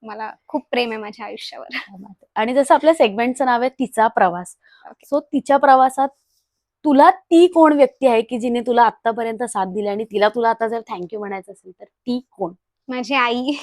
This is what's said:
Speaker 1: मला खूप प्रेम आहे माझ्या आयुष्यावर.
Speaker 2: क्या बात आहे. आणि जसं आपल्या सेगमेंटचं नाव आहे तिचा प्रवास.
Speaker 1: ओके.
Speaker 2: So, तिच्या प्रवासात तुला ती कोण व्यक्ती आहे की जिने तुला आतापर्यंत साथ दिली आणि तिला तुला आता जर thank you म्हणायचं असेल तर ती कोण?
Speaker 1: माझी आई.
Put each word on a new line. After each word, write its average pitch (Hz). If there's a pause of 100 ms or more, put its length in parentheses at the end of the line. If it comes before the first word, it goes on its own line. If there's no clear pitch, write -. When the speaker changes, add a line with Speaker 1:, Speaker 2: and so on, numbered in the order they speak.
Speaker 1:
मला 220 (160)
खूप 277
प्रेम 240
आहे 220
माझ्या 214
आयुष्यावर. 220
Speaker 2:
क्या 202
बात 190
आहे. -
आणि 220
जसं 277
आपल्या 302
सेगमेंटचं 247
नाव 240
आहे 254
तिचा 226
प्रवास. 180 (300)
Speaker 1:
ओके. -
Speaker 2:
So, 294
तिच्या 277
प्रवासात 262 (800)
तुला 294
ती 359
कोण 320
व्यक्ती 277
आहे 233
की 233
जिने 240
तुला 233
आतापर्यंत 226
साथ 202
दिली 202
आणि 208
तिला 208
तुला 226
आता 226
जर 233
thank 208
you 214
म्हणायचं 202
असेल 190
तर 202
ती - (120)
कोण? 180 (360)
Speaker 1:
माझी 254
आई. 247 (120)